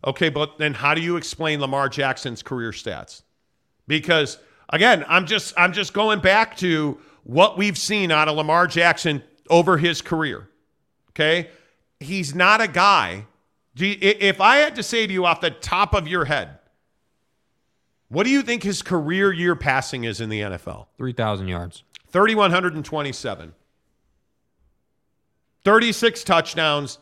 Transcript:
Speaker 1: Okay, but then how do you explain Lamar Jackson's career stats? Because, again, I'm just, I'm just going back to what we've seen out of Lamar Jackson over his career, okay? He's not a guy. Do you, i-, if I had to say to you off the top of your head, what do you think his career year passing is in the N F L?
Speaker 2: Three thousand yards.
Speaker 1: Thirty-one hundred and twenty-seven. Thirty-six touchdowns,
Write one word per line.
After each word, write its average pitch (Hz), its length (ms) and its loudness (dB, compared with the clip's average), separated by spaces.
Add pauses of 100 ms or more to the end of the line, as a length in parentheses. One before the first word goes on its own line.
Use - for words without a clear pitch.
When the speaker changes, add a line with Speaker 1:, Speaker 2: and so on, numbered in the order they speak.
Speaker 1:
Okay, 139 220 -2
but 147 300 -4
then 147 160 -2
how 143 180 0
do 165 80 -2
you 170 160 -2
explain 156 460 -4
Lamar 135 260 -2
Jackson's 131 540 -4
career 117 280 -8
stats? - 520 -12 (640)
Because, 151 480 0 (320)
again, 185 400 4
I'm 180 160 2
just, 190 320 -4
I'm 175 160 4
just 190 220 -6
going 208 260 0
back 208 380 2
to 156 400 0 (240)
what 170 340 2
we've 202 220 -2
seen 190 340 -2
out 156 160 2
of 151 80 -2
Lamar 156 300 2
Jackson 160 560 0 (260)
over 170 300 6
his 165 240 0
career, 147 440 -4 (680)
okay? 165 360 0 (520)
He's 156 340 -6
not 190 260 4
a 220 80 0
guy. 143 560 2 (520)
Do 147 100 -2
you, 202 80 -2
i-, 196 260 2
if 196 200 0
I 233 180 6
had 302 180 2
to 233 80 -6
say 226 200 -2
to 190 80 -6
you 185 120 0
off 170 160 2
the 170 100 -2
top - 440 -2
of 180 120 0
your 165 200 -2
head, 113 320 -4 (1500)
what 151 140 -2
do 240 80 0
you 277 120 4
think 233 200 -2
his 196 200 -4
career 185 500 0
year 175 240 0
passing 131 480 -2
is 110 160 -6
in 113 80 -6
the 107 140 -4
N 101 100 -6
F - 160 -10
L? - 280 -14
Speaker 2:
Three 127 160 -6
thousand 104 360 -2
yards. 87 340 -8 (240)
Speaker 1:
Thirty-one 202 460 2
hundred 180 240 0
and 151 80 -8
twenty-seven. 120 680 -8 (2000)
Thirty-six 226 580 2
touchdowns, 156 800 0